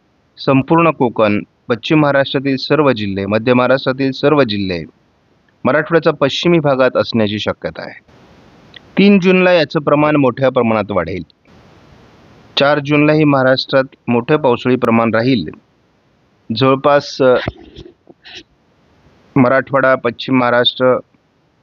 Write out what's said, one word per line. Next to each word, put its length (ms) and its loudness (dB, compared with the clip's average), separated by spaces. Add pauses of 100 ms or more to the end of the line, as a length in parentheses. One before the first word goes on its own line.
(380)
संपूर्ण 520 2
कोकण, 500 0 (280)
पश्चिम 320 0
महाराष्ट्रातील 560 -2
सर्व 360 0
जिल्हे, 340 -6
मध्य 280 0
महाराष्ट्रातील 580 0
सर्व 300 2
जिल्हे, 580 -6 (640)
मराठवाड्याच्या 480 0
पश्चिमी 460 0
भागात 380 0
असण्याची 420 -2
शक्यता 440 -8
आहे. 180 -16 (1000)
तीन 200 6
जूनला 340 2
याचं 280 0
प्रमाण 360 2
मोठ्या 340 0
प्रमाणात 400 0
वाढेल. 320 -4 (1400)
चार 280 2
जूनलाही 380 2
महाराष्ट्रात 600 2 (240)
मोठं 280 0
पावसाळी 400 0
प्रमाण 380 0
राहील. 300 -2 (1120)
जवळपास, 680 0
अ, 120 4 (2000)
मराठवाडा, 580 2
पश्चिम 440 -2
महाराष्ट्र, 600 0 (640)